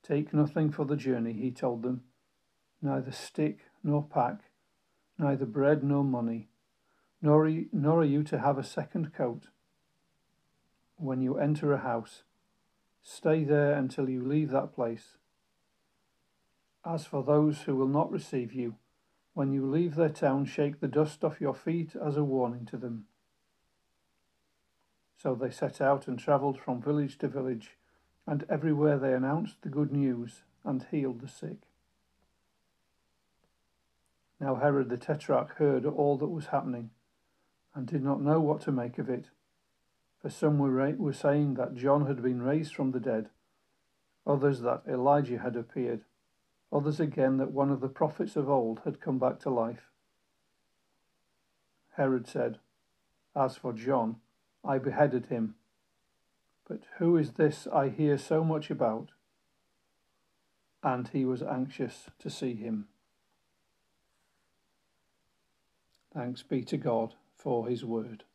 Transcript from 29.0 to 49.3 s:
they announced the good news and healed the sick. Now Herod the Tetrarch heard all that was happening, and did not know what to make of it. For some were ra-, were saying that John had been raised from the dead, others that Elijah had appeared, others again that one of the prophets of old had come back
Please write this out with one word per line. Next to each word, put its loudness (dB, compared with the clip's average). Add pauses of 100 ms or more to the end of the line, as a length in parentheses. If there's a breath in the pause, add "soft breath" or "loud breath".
they 2
announced -2
the -8
good 0
news -2 (180)
and -4
healed -2
the -14
sick. -14 (2750)
Now -2
Herod 2
the -4
Tetrarch 0
heard 2
all 2
that -2
was -6
happening, -4 (840)
and -8
did -2
not 0
know 4
what 0
to -4
make -2
of -6
it. -6 (880)
For -8
some 2
were 4
ra-, 2
were -2
saying 2
that -4
John 4
had -2
been 0
raised 0
from -2
the -2
dead, -2 (960)
others 2
that -2
Elijah 2
had -4
appeared, -4 (680)
others 0
again 2
that -2
one 2
of 0
the -4
prophets -2
of 0
old 0
had -8
come -2
back 0